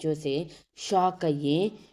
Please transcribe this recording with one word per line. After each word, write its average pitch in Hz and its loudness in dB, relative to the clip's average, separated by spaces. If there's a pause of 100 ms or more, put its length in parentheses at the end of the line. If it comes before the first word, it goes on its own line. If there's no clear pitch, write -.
చూసి 156 -2 (260)
షాక్ 185 0
అయ్యి, 151 2 (220)